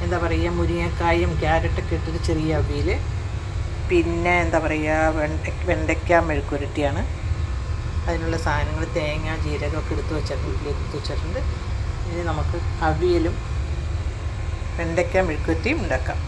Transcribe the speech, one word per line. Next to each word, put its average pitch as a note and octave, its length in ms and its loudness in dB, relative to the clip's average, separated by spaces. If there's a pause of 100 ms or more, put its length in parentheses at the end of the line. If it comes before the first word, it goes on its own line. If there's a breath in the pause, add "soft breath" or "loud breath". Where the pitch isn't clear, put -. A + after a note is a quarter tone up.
എന്താ F3 140 0
പറയുക, E3+ 400 2
മുരിങ്ങക്കായും E3+ 800 2
ക്യാരറ്റൊക്കെ D#3+ 540 2
ഇട്ടൊരു D#3+ 320 -2
ചെറിയ D#3+ 340 2
അവിയൽ, D3+ 400 2 (880)
പിന്നെ, E3+ 440 2 (100)
എന്താ E3 140 2
പറയുക, D#3 500 2 (100)
വെണ്ട-, D#3 520 -2
വെണ്ടയ്ക്ക D#3+ 580 4
മെഴുക്കുരുട്ടിയാണ്. D3 800 0 (1000)
അതിനുള്ള E3 280 0
സാധനങ്ങൾ D#3 500 0 (100)
തേങ്ങ, D#3 480 -2
ജീരകമൊക്കെ D3 500 -2
എടുത്ത് D#3 240 -2
വെച്ചിട്ടുണ്ട്, D3 500 -2
എടുത്ത് - 280 -4
വെച്ചിട്ടുണ്ട്. - 420 -2 (760)
ഇനി E3+ 180 -2
നമുക്ക് D3+ 300 0 (300)
അവിയലും E3 460 2 (1400)
വെണ്ടയ്ക്ക E3+ 380 2
മെഴുക്കുരുട്ടിയും F#3 680 2
ഉണ്ടാക്കാം. C#3 440 0